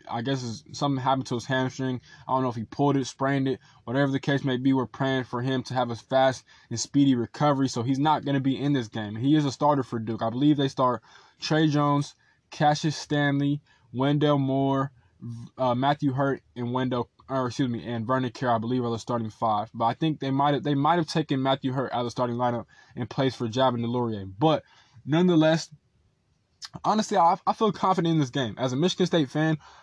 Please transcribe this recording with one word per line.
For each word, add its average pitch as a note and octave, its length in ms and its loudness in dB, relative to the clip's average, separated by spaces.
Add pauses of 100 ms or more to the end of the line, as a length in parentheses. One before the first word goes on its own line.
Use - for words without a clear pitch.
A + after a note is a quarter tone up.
I A#2+ 140 -6
guess C3 220 -4
it's, - 340 -12
something C#3 240 -2
happened C3 240 0
to - 80 -6
his A#2 120 -6
hamstring. C3 540 -2 (280)
I - 40 -4
don't C3 120 0
know B2+ 40 0
if A#2 60 -6
he A#2 80 -8
pulled C#3+ 340 0
it, C3 120 -2
sprained C3+ 400 -2
it, B2+ 100 -2 (280)
whatever C3+ 260 0
the C#3 80 0
case C#3 240 0
may C3 120 0
be. C3+ 160 2
We're C3 140 0
praying C3+ 380 -2
for A#2+ 180 -6
him C3 220 -2
to A#2+ 100 -8
have B2 160 -2
a A#2 60 -6
fast C3 480 0 (260)
and A#2 80 -6
speedy C#3 380 4
recovery, C3+ 520 0
so A#2+ 140 -4
he's C3 160 -2
not D3 260 0
gonna C#3 140 0
be C3 180 0
in C#3+ 160 -2
this B2+ 140 0
game. G#2+ 300 -8
He C3+ 180 2
is D3+ 100 4
a C#3 60 -2
starter D3 320 2
for A#2+ 160 -6
Duke. A2 240 -6
I A2+ 80 0
believe C#3 280 4
they C#3 100 2
start B2+ 340 0 (380)
Trey D#3 260 2
Jones, D3 480 2 (380)
Cassius D3+ 440 0
Stanley, C#3+ 680 0 (300)
Wendell C#3+ 460 2
Moore, C3+ 540 0 (640)
uh, B2 160 0
Matthew C#3 380 0
Hurt, C3+ 300 -2 (120)
and A#2+ 180 -6
Wendell B2+ 380 -2 (180)
or C3 180 -2
excuse B2+ 220 -2
me, A2+ 160 -6
and A2+ 220 -6
Vernon B2+ 240 0
Carey, B2 220 -2
I A2+ 60 2
believe, A#2+ 260 -2
are A#2 60 -2
the A2+ 80 -2
starting A#2 320 -4
five. A2 420 -2
But A#2 140 -2
I A#2+ 80 2
think D#3 260 -2
they C3+ 100 -4
might C#3+ 240 2
have, B2+ 80 -2
they D3 120 0
might D3+ 220 2
have E3+ 100 0
taken D3+ 360 -2
Matthew C3 300 0
Hurt C3 200 -4
out A#2+ 80 -2
of B2 60 -2
the A#2+ 40 -6
starting B2 260 -2
lineup A#2+ 300 -2 (300)
in A#2+ 100 -6
place C3+ 280 0
for A#2+ 140 -4
Javin A#2+ 360 0
DeLaurier. A#2 540 -4
But D3+ 240 4 (440)
nonetheless, D#3+ 640 4 (1160)
honestly, G#3 320 2
I, F3 200 6 (100)
I G#3 60 4
feel A3 200 0
confident F3 400 2
in D#3+ 80 4
this C3 100 0
game. A#2 280 -4
As B2+ 140 -2
a B2 40 -2
Michigan F3+ 300 0
State D#3+ 240 2
fan, D#3 280 0 (240)